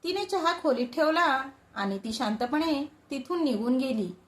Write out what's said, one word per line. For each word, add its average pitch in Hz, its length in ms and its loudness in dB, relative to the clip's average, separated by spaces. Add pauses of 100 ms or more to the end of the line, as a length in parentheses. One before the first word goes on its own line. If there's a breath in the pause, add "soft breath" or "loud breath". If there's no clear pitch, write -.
तिने 381 220 -2
चहा 349 360 0
खोलीत 247 260 2
ठेवला 311 560 2 (320)
आणि 196 220 -2
ती 220 160 -6
शांतपणे 277 800 0 (200)
तिथून 320 320 -2
निघून 240 340 2
गेली. 226 340 0 (160)